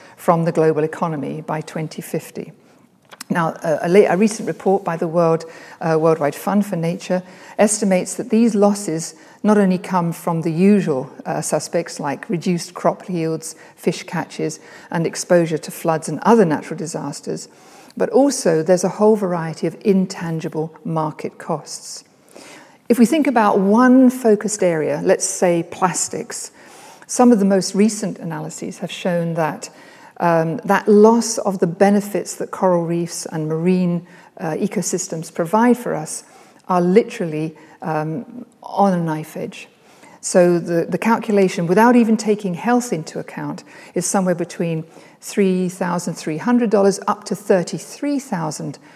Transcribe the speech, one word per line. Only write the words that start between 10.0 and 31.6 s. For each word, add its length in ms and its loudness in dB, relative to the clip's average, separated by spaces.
from 300 -4
the 100 -2
usual, 580 2
uh, 160 -4
suspects 580 -4
like 300 -6
reduced 440 -2
crop 340 -2
yields, 480 -6
fish 280 -4
catches, 560 -8
and 160 -2
exposure 500 0
to 140 -14
floods 380 -4
and 140 -6
other 200 6
natural 340 -2
disasters, 680 -10
but 140 -2
also 520 2
there's 220 2
a 60 0
whole 260 4
variety 500 -4
of 200 -4
intangible 1000 -2
market 540 -6
costs. 640 -10
If 80 4
we 80 8
think 220 2
about 320 4
one 500 6
focused 540 2
area, 400 0
let's 220 2
say 440 0
plastics, 840 -6
some 260 4
of 60 6
the 80 2
most 300 0
recent 420 0
analyses 600 -10
have 120 -10
shown 440 -2
that, 340 -4
um, 480 0
that 220 2
loss 500 6
of 220 -2
the 80 2